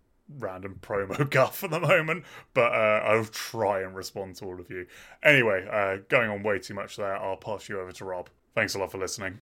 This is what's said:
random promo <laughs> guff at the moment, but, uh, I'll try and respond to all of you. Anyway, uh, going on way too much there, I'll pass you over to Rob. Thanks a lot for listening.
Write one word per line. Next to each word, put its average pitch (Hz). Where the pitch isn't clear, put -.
random 95
promo 101
<laughs> -
guff -
at 175
the 160
moment, 160
but, 117
uh, 110
I'll 110
try 101
and 95
respond 95
to -
all 90
of 85
you. 90
Anyway, 110
uh, 101
going 117
on 104
way 101
too 101
much 101
there, 98
I'll 95
pass 107
you 101
over 92
to 98
Rob. 90
Thanks 107
a 101
lot 92
for 98
listening. 92